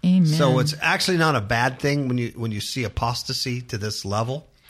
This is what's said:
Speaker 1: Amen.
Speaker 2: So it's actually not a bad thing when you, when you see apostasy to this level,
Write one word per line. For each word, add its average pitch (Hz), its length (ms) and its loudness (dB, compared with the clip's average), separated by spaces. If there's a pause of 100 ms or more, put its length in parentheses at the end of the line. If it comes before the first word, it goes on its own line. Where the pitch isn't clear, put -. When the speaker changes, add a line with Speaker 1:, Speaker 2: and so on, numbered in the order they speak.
Speaker 1:
Amen. 180 180 6
Speaker 2:
So 151 360 4
it's - 200 0
actually 180 380 0
not 156 180 4
a 110 60 0
bad 120 360 0
thing 143 300 0
when 127 80 0
you, 120 200 -4
when 113 160 -6
you 104 100 -4
see - 220 -6
apostasy 123 760 -4
to 123 160 -10
this 104 300 -6
level, 113 420 -4 (220)